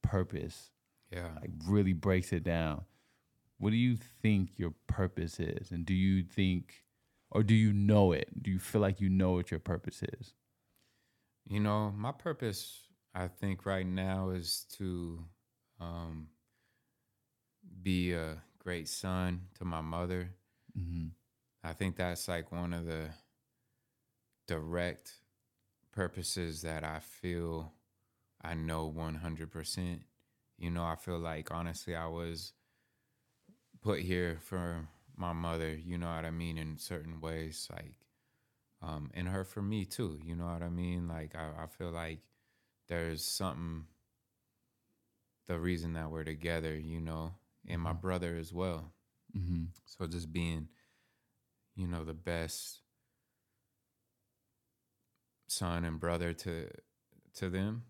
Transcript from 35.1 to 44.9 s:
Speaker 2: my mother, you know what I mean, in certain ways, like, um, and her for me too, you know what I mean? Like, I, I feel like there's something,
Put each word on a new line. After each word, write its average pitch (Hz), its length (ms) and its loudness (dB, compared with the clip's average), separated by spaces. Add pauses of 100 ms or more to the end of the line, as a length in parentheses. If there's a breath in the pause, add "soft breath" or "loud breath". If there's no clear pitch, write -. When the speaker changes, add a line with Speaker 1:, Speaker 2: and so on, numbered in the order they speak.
Speaker 2:
my 87 160 -2
mother, 82 420 -2
you 87 220 -6
know 85 100 -2
what 80 180 -2
I 82 60 -4
mean, 82 260 -4
in 78 200 -6
certain 80 420 -8
ways, 80 520 -6
like, - 240 -12 (840)
um, 78 320 -6
and 90 140 -4
her 95 160 -2
for 104 180 -8
me 101 240 0
too, 80 380 -4
you 82 120 -6
know 85 120 -4
what 85 160 -4
I 87 60 -4
mean? 87 380 -2
Like, 80 280 -6
I, 80 280 -6
I - 40 -6
feel 87 240 -8
like 82 280 -6 (680)
there's 82 380 -2
something, 82 600 -4 (1600)